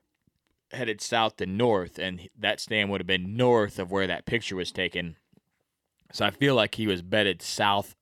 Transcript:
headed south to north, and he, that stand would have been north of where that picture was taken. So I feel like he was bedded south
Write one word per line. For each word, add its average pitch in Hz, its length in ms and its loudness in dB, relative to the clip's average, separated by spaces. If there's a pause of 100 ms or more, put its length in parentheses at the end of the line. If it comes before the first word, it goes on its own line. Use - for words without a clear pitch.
(760)
headed 113 260 -4
south 113 360 0
to 95 80 -4
north, 98 540 0
and 90 220 -6
he, 90 160 -18
that 104 220 0
stand 104 320 0
would 98 100 -2
have 87 60 -6
been 92 300 -2
north 117 420 4
of 92 120 -6
where 98 160 0
that 87 180 -6
picture 113 300 -4
was 90 160 -4
taken. 87 440 -4 (960)
So - 140 0
I 101 60 2
feel 139 240 2
like 107 200 4
he 110 120 -2
was 92 140 0
bedded 95 400 0
south - 600 0